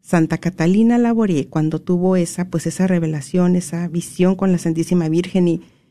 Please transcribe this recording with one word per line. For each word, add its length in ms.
Santa 360
Catalina 600
Laborie, 500
cuando 320
tuvo 360
esa, 320
pues, 180
esa 200
revelación, 680
esa 320
visión 460
con 180
la 60
Santísima 500
Virgen 400
y, 140